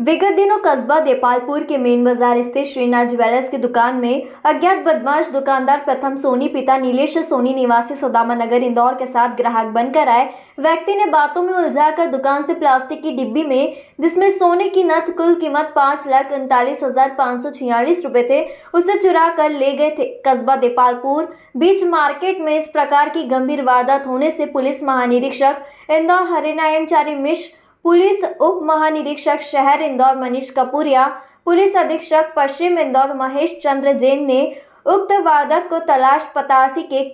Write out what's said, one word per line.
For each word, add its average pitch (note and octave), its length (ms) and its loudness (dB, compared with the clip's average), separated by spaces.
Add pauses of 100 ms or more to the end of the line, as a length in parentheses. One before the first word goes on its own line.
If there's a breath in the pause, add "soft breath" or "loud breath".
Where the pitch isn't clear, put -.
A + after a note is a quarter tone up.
विगत E4 320 2
दिनों G4+ 240 2
कस्बा C#4 420 0
देपालपुर B3+ 640 0
के D4+ 140 -2
मेन A#3+ 280 2
बाजार A#3+ 360 2
स्थित C4+ 260 -4
श्रीनाथ B3 380 0
ज्वेलर्स A#3+ 440 0
की C#4 80 -4
दुकान A#3+ 380 0
में B3 320 -2 (180 loud breath)
अज्ञात E4 320 2
बदमाश D#4+ 520 -2
दुकानदार C4+ 480 0
प्रथम C4+ 380 -4
सोनी C4+ 320 -2
पिता C4 300 0
नीलेश C4 400 0
सोनी C4 360 -2
निवासी B3 420 0
सुदामा A#3+ 400 -2
नगर A#3+ 280 0
इंदौर A#3+ 300 2
के B3+ 120 -6
साथ B3 240 0
ग्राहक A#3 380 -2
बनकर B3+ 420 0
आए। B3 200 2 (300 loud breath)
व्यक्ति E4 360 0
ने G#4 100 2
बातों D4+ 360 0
में F#4 120 -2
उलझाकर D#4 540 0
दुकान C#4 360 -2
से E4 100 -2
प्लास्टिक C#4 500 0
की D#4 80 -4
डिब्बी B3+ 320 -2
में, C#4 320 0 (260 loud breath)
जिसमें F4+ 300 2
सोने F4+ 380 2
की F#4+ 140 2
नथ, E4+ 340 0
कुल E4+ 180 2
कीमत D4+ 400 -2
पाँच D4 320 0
लाख C4+ 260 0
उनतालीस C4 500 -2
हजार C4+ 340 0
पाँच B3 240 -2
सौ C#4+ 100 -8
छियालीस B3+ 520 -2
रुपए A#3+ 260 0
थे, D4 140 2 (300 loud breath)
उसे F4 240 2
चुरा E4+ 320 4
कर D#4 220 2
ले C#4 220 0
गए D4 160 0
थे। D4+ 380 -6
कस्बा B3+ 280 2
देपालपुर B3+ 800 0 (220 loud breath)
बीच F#4+ 260 2
मार्केट E4+ 580 0
में D#4 160 0
इस D#4 100 -4
प्रकार C#4+ 420 0
की D#4+ 140 -4
गंभीर C4 380 -2
वारदात B3+ 460 2
होने C4+ 240 -2
से D#4 140 -4
पुलिस C#4 380 -2
महानिरीक्षक C4 720 0 (360 loud breath)
इंदौर E4+ 320 2 (100)
हरिनारायण D#4 520 0
चारी D4+ 300 0
मिश्र, D4 420 -4 (260 soft breath)
पुलिस F#4 400 4
उप F4 400 0
महानिरीक्षक D4+ 800 -2
शहर C#4+ 400 0
इंदौर C4+ 340 2
मनीष C4 340 -6
कपूरिया, C4+ 580 0 (380 loud breath)
पुलिस F#4+ 300 2
अधीक्षक D#4 640 0
पश्चिम E4 420 0
इंदौर C4+ 340 0
महेश C#4 500 -4
चंद्र C#4 300 2
जैन C4+ 320 0
ने C4+ 300 0 (300 loud breath)
उक्त F#4+ 260 2
वारदात E4 580 2
को E4 100 -2
तलाश C#4+ 560 2
पतासी C4+ 460 2
के C#4 220 -2 (100)